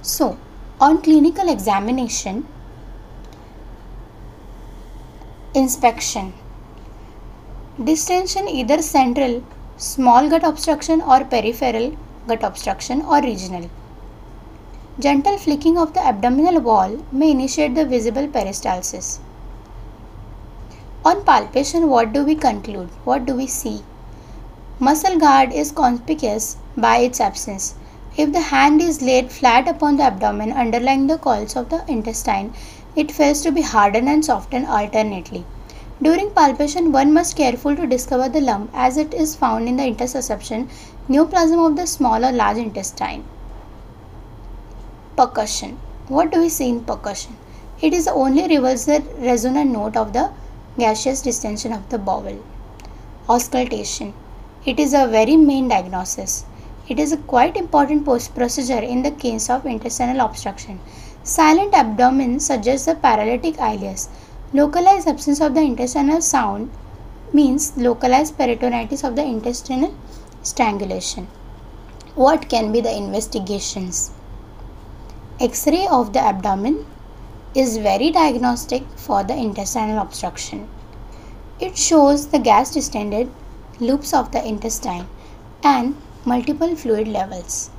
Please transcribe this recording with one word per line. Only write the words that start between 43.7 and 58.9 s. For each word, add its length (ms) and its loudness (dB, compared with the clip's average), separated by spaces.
Percussion. 640 -2
What 240 2
do 100 2
we 80 2
see 200 -2
in 140 -2
percussion? 540 -8
It 120 4
is 140 0
only 360 2
reveals 420 2
the 180 2
resonant 520 2
note 240 -4
of 180 0
the 180 0
gaseous 440 0
distension 500 -4
of 180 -10
the 100 -4
bowel. 440 -6
Auscultation. 840 -2
It 140 -2
is 140 2
a 140 6
very 300 6
main 300 6
diagnosis. 800 -4
It 120 -4
is 120 0
a 60 -2
quite 380 2
important 500 2
post 280 0
procedure 460 -2
in 240 -2